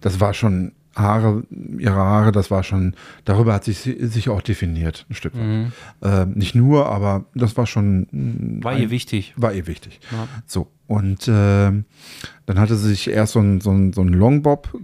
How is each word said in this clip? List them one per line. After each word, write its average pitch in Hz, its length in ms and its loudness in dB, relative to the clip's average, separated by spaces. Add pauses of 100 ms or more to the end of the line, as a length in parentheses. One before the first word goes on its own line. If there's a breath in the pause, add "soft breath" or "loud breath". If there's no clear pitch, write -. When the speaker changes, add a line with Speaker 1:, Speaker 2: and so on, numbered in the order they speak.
Speaker 1:
Das 92 200 -2
war 101 140 2
schon 92 380 -2 (240)
Haare, 107 480 2 (340)
ihre 98 160 0
Haare, 104 380 4
das 98 180 0
war 95 140 0
schon, 92 300 0 (300 loud breath)
darüber 110 300 2
hat 101 100 -2
sich, 104 140 -4
sich 120 500 -4
auch 101 140 -2
definiert, 82 640 -4
ein - 60 -10
Stück - 200 -10
weit. 120 80 -6
Speaker 2:
Mhm. 110 300 -2 (300 loud breath)
Speaker 1:
Ähm, 98 300 0
nicht 98 240 -4
nur, 143 340 4
aber 98 440 -2
das 120 220 -2
war 120 100 0
schon, 101 440 0
mm, 123 540 -6
Speaker 2:
War 120 80 -4
Speaker 1:
ein 135 100 0
Speaker 2:
ihr 110 80 -2
wichtig. 120 460 -6
Speaker 1:
War 120 160 -2
ihr 92 160 -6
wichtig. - 320 -14 (100)
Speaker 2:
Ja. 110 160 -8 (200 loud breath)
Speaker 1:
So, 87 200 -6 (220)
und, 98 400 -2
ähm, 101 560 4 (640 loud breath)
dann 95 120 0
hatte 107 160 4
sie 107 140 0
sich 101 200 0
erst 107 260 0
so 117 60 4
ein, 101 200 4
so 101 100 0
ein, 95 220 4
so 98 80 -2
ein 92 80 2
Longbob 143 760 2